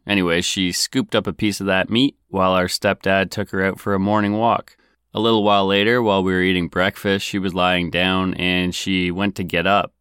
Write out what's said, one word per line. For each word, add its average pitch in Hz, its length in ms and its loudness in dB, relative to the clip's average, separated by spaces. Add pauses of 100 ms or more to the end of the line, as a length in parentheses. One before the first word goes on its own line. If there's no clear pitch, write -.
Anyway, 90 360 2
she 92 300 -2
scooped - 440 -4
up 104 120 0
a 95 60 -6
piece 101 260 -2
of 98 80 -4
that 95 220 0
meat 123 260 2 (140)
while 92 220 2
our 92 140 2
stepdad 95 640 0
took - 220 -6
her 95 120 -2
out 95 160 -2
for 101 140 -4
a 98 60 0
morning 104 340 0
walk. 110 420 -2 (380)
A 107 60 -4
little 110 240 2
while 101 220 4
later, 104 360 2
while 98 220 2
we 92 100 0
were 92 80 0
eating 90 260 0
breakfast, 98 580 -2
she 101 140 -4
was 92 140 -4
lying 90 360 0
down 92 460 0
and 90 380 0
she 92 380 -2
went 98 240 -2
to 101 80 -6
get 85 240 -2
up 98 340 0